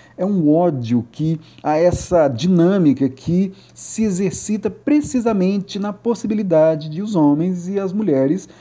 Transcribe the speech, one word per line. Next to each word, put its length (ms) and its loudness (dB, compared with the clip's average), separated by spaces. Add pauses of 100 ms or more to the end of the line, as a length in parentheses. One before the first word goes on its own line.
(180)
é 80 -4
um 280 2
ódio 600 0
que, 260 -4 (240)
a 140 -2
essa 500 2
dinâmica 800 2
que 460 -2 (200)
se 300 -6
exercita 680 -4
precisamente 1080 -2
na 140 -4
possibilidade 960 0
de 120 -8
os 140 -6
homens 540 2
e 100 -4
as 140 -4
mulheres 560 0 (120)